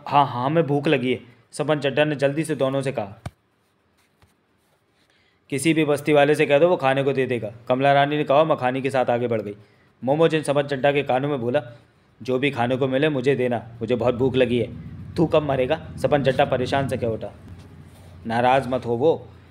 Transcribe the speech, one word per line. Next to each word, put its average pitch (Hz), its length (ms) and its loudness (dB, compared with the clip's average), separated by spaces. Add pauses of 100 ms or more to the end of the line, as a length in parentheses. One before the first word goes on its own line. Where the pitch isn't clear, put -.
हाँ, 139 200 4
हाँ, 123 200 -4
हमें 156 200 0
भूख 143 200 -2
लगी 131 280 0
है," 110 60 -6 (320)
सपन 151 280 -4
चड्ढा 139 240 0
ने 151 120 -2
जल्दी 143 280 -2
से 151 100 -6
दोनों 135 280 -2
से 127 100 -4
कहा। 104 300 -10 (2250)
"किसी 147 240 2
भी 156 100 2
बस्ती 147 280 0
वाले 147 220 6
से 147 120 2
कह 143 120 4
दो, 165 100 6
वो 180 80 2
खाने 135 260 2
को 139 100 0
दे 131 140 0
देगा," 113 260 -4 (160)
कमला 135 240 4
रानी 143 240 2
ने 147 80 0
कहा 135 140 4
और 160 80 6
मखानी 131 360 0
के 135 80 -2
साथ 123 200 0
आगे 120 180 0
बढ़ 113 120 -2
गई। 101 160 -10 (480)
मोमो 156 240 4
जिन 156 140 -2
सपन 143 200 0
चड्ढा 139 300 0
के 143 100 0
कानों 135 260 -2
में 143 120 -4
बोला, 123 220 -2 (600)
"जो 127 160 -2
भी 139 120 0
खाने 123 260 0
को 135 120 0
मिले 139 200 0
मुझे 135 260 0
देना, 120 460 -4
मुझे 117 140 -2
बहुत 120 200 0
भूख 123 220 0
लगी 123 220 2
है।" - 380 -8 (180)
"तू 165 120 0
कब 156 160 2
मरेगा?" 135 480 -4 (120)
सपन 135 200 0
चड्ढा 131 220 2
परेशान 131 440 -2
से 131 80 -4
कह 120 100 -4
उठा। 104 280 -6 (920)
"नाराज़ 123 420 2
मत 123 180 -4
हो 117 100 -2
वो, 139 320 0 (220)